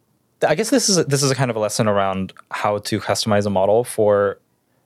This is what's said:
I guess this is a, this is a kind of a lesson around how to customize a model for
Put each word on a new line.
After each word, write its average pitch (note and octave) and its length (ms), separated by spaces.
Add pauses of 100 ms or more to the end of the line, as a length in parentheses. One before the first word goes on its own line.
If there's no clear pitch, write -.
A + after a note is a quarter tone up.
(460)
I D#3 100
guess G#3+ 140
this A#3+ 180
is F#3 100
a, D3+ 60
this C3+ 180
is C#3 80
a B2 60
kind B2+ 120
of A2+ 80
a A2 40
lesson G#2+ 260
around F#2+ 460 (180)
how G#2 280
to G#2 200
customize G#2 480
a G#2 40
model G2+ 340
for G2+ 560 (460)